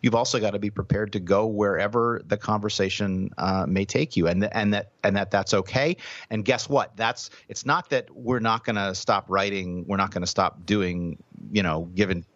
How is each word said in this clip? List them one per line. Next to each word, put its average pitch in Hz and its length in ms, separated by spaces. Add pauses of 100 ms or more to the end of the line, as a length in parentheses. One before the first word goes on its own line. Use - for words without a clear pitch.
you've 117 140
also 120 240
gotta 104 180
be 101 120
prepared 101 420
to 104 80
go 98 260
wherever 104 800
the 104 100
conversation, 101 1040
uh, 95 300
may 95 160
take - 320
you, 85 100
and 87 160
th-, 107 100
and 104 220
that, 98 160 (140)
and 101 100
that 98 160
that's 98 240
okay. 131 440 (320)
And 107 140
guess 123 240
what? 135 280
That's, 113 340 (180)
it's - 160
not 165 260
that 127 200
we're 123 300
not 113 240
gonna 101 320
stop 101 320
writing, 95 580
we're 98 120
not 95 120
gonna 90 160
stop 87 400
doing, 87 560 (300)
you 104 100
know, 82 320
given, 92 420